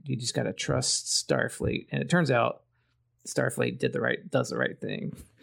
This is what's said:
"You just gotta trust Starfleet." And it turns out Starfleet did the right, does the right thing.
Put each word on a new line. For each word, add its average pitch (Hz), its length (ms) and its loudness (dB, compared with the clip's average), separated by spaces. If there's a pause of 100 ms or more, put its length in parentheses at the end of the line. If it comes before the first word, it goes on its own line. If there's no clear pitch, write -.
"You 135 140 -2
just 120 160 -4
gotta 123 200 0
trust - 520 0 (220)
Starfleet." - 640 0
And 135 100 0
it 135 80 -2
turns 165 220 4
out 120 320 2 (640)
Starfleet 123 520 0
did 127 140 0
the 123 80 0
right, 123 280 -2
does 123 200 0
the - 80 -4
right - 220 -2
thing. - 340 -6 (300)